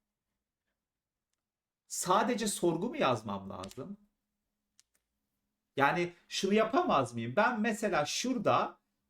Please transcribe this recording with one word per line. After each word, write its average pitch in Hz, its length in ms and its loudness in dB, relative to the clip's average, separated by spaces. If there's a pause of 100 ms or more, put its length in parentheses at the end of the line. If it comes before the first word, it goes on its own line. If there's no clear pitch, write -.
(1900)
sadece 214 600 0
sorgu 175 420 0
mu 320 80 -8
yazmam 107 520 -2
lazım? 107 480 -12 (1800)
Yani 170 360 2 (140)
şunu 196 260 -2
yapamaz 214 600 2
mıyım? 117 220 -6
Ben 226 260 2
mesela 208 440 0
şurada 208 760 0 (300)